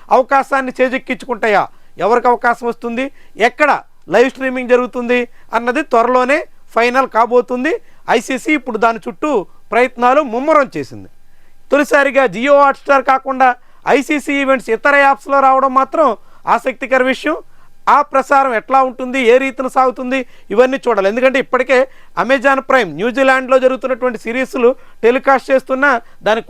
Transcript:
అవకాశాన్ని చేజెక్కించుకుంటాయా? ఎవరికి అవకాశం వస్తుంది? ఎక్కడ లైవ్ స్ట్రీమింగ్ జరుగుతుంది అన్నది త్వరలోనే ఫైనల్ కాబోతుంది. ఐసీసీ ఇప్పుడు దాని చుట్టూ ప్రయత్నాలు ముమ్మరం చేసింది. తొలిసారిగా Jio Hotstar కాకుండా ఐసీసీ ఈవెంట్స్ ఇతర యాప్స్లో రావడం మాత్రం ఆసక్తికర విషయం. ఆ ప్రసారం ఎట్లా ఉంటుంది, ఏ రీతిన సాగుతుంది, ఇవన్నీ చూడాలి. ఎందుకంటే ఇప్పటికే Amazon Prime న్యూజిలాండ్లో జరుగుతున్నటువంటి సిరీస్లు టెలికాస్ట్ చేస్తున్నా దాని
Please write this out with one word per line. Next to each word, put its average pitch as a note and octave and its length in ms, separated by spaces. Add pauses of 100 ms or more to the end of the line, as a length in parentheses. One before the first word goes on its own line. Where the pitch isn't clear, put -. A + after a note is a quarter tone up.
(100)
అవకాశాన్ని C4 680
చేజెక్కించుకుంటాయా? A#3+ 840 (420)
ఎవరికి A#3 280
అవకాశం A#3+ 340
వస్తుంది? A#3+ 380 (440)
ఎక్కడ D4 220 (440)
లైవ్ B3 180
స్ట్రీమింగ్ B3+ 400
జరుగుతుంది B3 480 (360)
అన్నది A#3+ 260 (100)
త్వరలోనే B3+ 460 (360)
ఫైనల్ B3 420
కాబోతుంది. B3 560 (440)
ఐసీసీ B3+ 420
ఇప్పుడు A3+ 260
దాని A3+ 220
చుట్టూ B3 240 (420)
ప్రయత్నాలు B3 480 (120)
ముమ్మరం C#4 440
చేసింది. A2+ 320 (600)
తొలిసారిగా C#4 540 (100)
Jio B3+ 280
Hotstar C#4 380 (100)
కాకుండా C4 380 (480)
ఐసీసీ C#4+ 460
ఈవెంట్స్ C4 320
ఇతర C#4 200 (120)
యాప్స్లో C#4 400
రావడం C4 340
మాత్రం C#4+ 280 (460)
ఆసక్తికర B3+ 480 (100)
విషయం. D4+ 240 (580)
ఆ - 20 (160)
ప్రసారం C4+ 460
ఎట్లా B3+ 200 (100)
ఉంటుంది, B3+ 300 (140)
ఏ - 100
రీతిన C4 340
సాగుతుంది, C4 440 (320)
ఇవన్నీ B3+ 320
చూడాలి. G3+ 280
ఎందుకంటే B3+ 320
ఇప్పటికే B3+ 340 (440)
Amazon C4+ 360 (100)
Prime A#3+ 320
న్యూజిలాండ్లో C4 640
జరుగుతున్నటువంటి B3+ 640
సిరీస్లు A#3+ 440 (340)
టెలికాస్ట్ C4 480
చేస్తున్నా C4+ 380 (360)
దాని A3 240